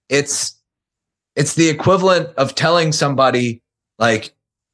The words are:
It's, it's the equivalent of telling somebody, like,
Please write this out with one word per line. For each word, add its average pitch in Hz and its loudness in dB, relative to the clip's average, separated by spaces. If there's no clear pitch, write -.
It's, - -4
it's 135 -2
the 165 2
equivalent 175 2
of 135 -2
telling 160 0
somebody, 123 0
like, - -2